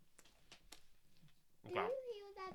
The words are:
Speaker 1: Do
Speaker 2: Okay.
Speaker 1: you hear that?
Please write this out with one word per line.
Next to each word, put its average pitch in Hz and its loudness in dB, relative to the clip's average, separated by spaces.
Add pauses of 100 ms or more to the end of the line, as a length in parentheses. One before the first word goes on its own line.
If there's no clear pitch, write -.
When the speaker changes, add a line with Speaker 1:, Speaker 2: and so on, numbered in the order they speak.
(1700)
Speaker 1:
Do - -4
Speaker 2:
Okay. 359 8
Speaker 1:
you 494 4
hear 403 -8
that? 370 -2